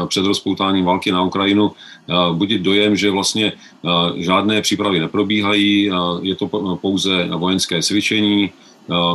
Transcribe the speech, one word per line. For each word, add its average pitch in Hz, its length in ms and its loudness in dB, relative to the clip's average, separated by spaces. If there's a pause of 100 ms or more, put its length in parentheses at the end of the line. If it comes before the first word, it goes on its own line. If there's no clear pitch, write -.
eh, 85 40 -6
před 95 180 -2
rozpoutáním 95 600 0
války 92 260 0
na 90 100 0
Ukrajinu, 98 500 2
eh, - 420 -12 (200)
budit 98 280 0
dojem, 101 340 2
že 98 160 2
vlastně, 98 420 -2
eh, 87 720 -4
žádné 101 380 2
přípravy 98 380 0
neprobíhají, 101 920 2
eh, - 20 -2 (280)
je 92 140 -2
to 101 120 -4
po-, 95 280 -4
pouze 95 500 0
vojenské 87 580 -2
cvičení, 104 680 0
eh, - 420 -14 (220)